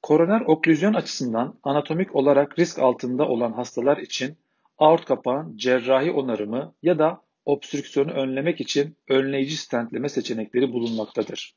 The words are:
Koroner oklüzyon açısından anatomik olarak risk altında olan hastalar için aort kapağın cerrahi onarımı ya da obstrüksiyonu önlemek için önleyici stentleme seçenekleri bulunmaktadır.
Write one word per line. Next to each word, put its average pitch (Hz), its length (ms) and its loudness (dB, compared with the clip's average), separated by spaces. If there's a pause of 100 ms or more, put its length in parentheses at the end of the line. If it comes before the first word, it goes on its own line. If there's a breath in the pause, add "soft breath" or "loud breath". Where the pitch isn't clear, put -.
Koroner 170 380 4
oklüzyon 160 540 2
açısından 123 680 -4
anatomik 147 540 -2
olarak 143 420 2
risk 165 200 0
altında 127 500 0
olan 117 240 -2
hastalar 123 440 0
için - 400 -8 (420)
aort 156 260 6
kapağın 139 520 -2
cerrahi 127 540 2
onarımı 120 720 -4
ya 165 160 2
da 160 240 0 (220)
obstrüksiyonu 143 680 -2
önlemek 135 500 -2
için 143 360 -2 (120)
önleyici 135 480 0
stentleme 120 520 -6
seçenekleri 123 640 -2
bulunmaktadır. 117 840 -6